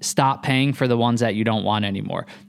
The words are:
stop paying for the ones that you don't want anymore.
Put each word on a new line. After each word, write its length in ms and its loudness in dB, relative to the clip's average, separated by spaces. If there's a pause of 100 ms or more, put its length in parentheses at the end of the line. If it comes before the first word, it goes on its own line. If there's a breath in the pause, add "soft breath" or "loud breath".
stop 420 0
paying 320 2
for 120 0
the 100 2
ones 240 2
that 140 0
you 80 0
don't 220 0
want 180 0
anymore. 440 -6 (220 loud breath)